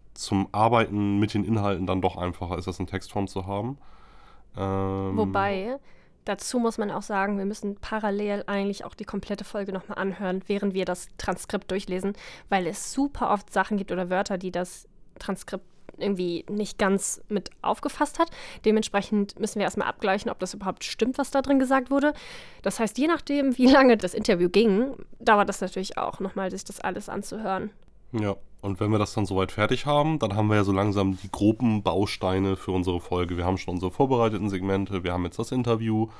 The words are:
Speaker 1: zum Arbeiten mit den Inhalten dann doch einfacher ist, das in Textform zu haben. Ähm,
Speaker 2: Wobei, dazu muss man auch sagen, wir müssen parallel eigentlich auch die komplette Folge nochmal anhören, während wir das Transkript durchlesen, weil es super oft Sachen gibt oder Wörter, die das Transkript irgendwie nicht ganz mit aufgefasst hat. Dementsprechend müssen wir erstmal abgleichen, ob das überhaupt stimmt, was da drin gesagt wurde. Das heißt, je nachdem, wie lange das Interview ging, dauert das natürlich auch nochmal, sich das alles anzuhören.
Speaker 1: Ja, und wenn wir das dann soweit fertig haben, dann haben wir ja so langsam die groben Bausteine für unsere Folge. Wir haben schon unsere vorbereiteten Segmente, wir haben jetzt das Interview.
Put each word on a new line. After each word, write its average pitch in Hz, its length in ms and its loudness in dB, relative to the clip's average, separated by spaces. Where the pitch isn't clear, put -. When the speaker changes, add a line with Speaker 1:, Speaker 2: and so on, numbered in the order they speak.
Speaker 1:
zum - 380 0
Arbeiten 104 640 4
mit 104 160 2
den 107 100 2
Inhalten 101 420 0
dann 95 140 0
doch 92 160 0
einfacher 90 420 -4
ist, 92 80 -6
das 92 140 -6
in 90 60 -4
Textform 98 420 -6
zu 92 180 -6
haben. 104 320 -6
Ähm, 95 600 -2
Speaker 2:
Wobei, 190 640 0
dazu 208 340 -4
muss 226 200 0
man 208 120 -2
auch 202 120 -6
sagen, 202 360 -2
wir 190 80 -2
müssen 208 300 -6
parallel 202 720 -4
eigentlich 202 380 -2
auch - 100 -14
die 208 100 -10
komplette 202 400 -6
Folge 202 280 -6
nochmal 190 260 -8
anhören, 190 480 -2
während 202 280 0
wir 190 100 0
das 180 320 -6
Transkript - 540 -4
durchlesen, 190 440 -2
weil 185 180 0
es - 260 -6
super - 380 0
oft 202 220 -2
Sachen 202 240 0
gibt 196 160 -4
oder 180 180 -2
Wörter, 190 260 0
die 180 160 -6
das - 360 -6
Transkript - 460 -8
irgendwie 180 500 -2
nicht 208 300 -6
ganz 196 500 0
mit 214 220 -4
aufgefasst - 580 -2
hat. 339 120 2
Dementsprechend 208 760 0
müssen 208 180 -4
wir 202 80 0
erstmal 175 240 -2
abgleichen, 202 420 0
ob - 80 -8
das - 160 -6
überhaupt 196 300 -6
stimmt, - 340 -2
was 269 120 0
da 269 120 2
drin 269 160 4
gesagt 262 320 2
wurde. 285 240 4
Das - 180 -2
heißt, 220 180 0
je 285 80 2
nachdem, 285 520 2
wie 254 80 8
lange 262 300 10
das 185 180 -2
Interview 180 340 4
ging, 220 460 4
dauert 208 280 6
das 196 120 -4
natürlich 190 380 -6
auch - 200 -4
nochmal, 190 320 -4
sich 190 140 -10
das - 160 -12
alles 196 280 -6
anzuhören. 202 600 -6
Speaker 1:
Ja, 104 240 -2
und 101 180 -4
wenn 107 100 2
wir 107 80 4
das 104 160 0
dann 104 120 2
soweit 95 260 0
fertig 107 340 2
haben, 147 320 2
dann 104 160 0
haben 107 140 2
wir 107 80 6
ja 104 80 6
so 98 80 2
langsam 98 500 2
die 101 80 -10
groben 110 520 2
Bausteine 95 760 0
für - 160 -6
unsere 90 280 0
Folge. 90 360 0
Wir 87 80 -2
haben 92 140 2
schon 87 160 -6
unsere 90 180 -2
vorbereiteten 113 580 2
Segmente, 95 540 0
wir 87 80 -2
haben 87 120 0
jetzt - 140 -6
das 117 140 -4
Interview. 113 560 2